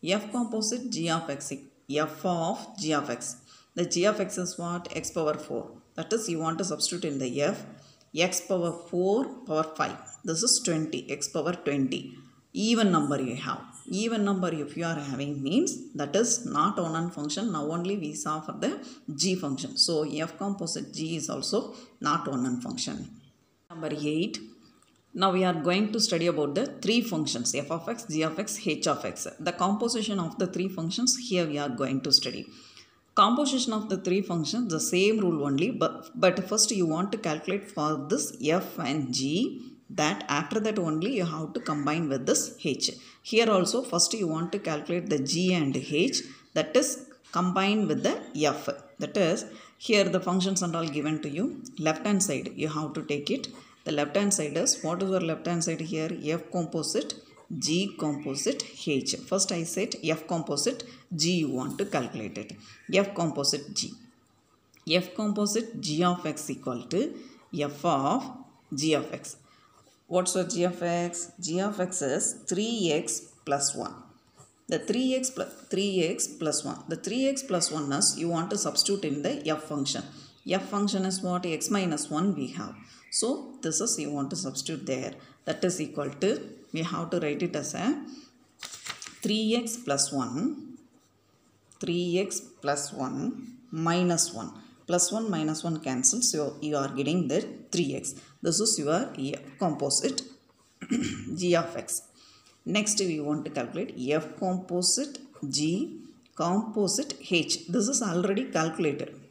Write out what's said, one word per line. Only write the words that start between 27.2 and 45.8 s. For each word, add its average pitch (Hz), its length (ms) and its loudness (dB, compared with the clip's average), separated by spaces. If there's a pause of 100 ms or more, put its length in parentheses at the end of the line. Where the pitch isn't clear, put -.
F 139 180 -2
of 165 160 -4
X, 233 180 -6
G 156 180 0
of 156 160 -2
X, 208 260 -4
H 156 220 0
of 143 180 0
X. - 220 -6 (120)
The 160 120 -2
composition 208 680 2
of 165 200 -2
the 185 80 2
three 185 220 -2
functions 185 480 0
here 180 300 2
we 147 100 -2
are 143 120 -2
going 131 320 0
to 147 100 0
study. - 360 2 (680)
Composition 247 580 6
of 214 160 -2
the 190 80 2
three 185 240 2
functions, 185 500 0
the 160 80 2
same 196 400 4
rule 165 260 4
only, 147 260 4
but, - 440 0
but 185 320 4
first 214 240 4
you 190 140 4
want 165 260 2
to - 60 -2
calculate 170 520 -2
for 151 400 0
this - 340 0
F 160 360 2
and 127 340 0
G, 143 480 0 (280)
that - 400 0
after 160 300 2
that 214 180 0
only 170 400 2
you 180 80 2
have 156 280 -4
to - 60 -2
combine 151 480 0
with 135 200 0
this - 360 2
H. - 280 0 (320)
Here 226 260 4
also 202 320 4
first - 320 2
you 208 140 0
want 160 240 0
to 208 80 -2
calculate 170 500 -2
the 151 100 4
G 170 340 4
and 147 220 4
H, 151 460 2 (320)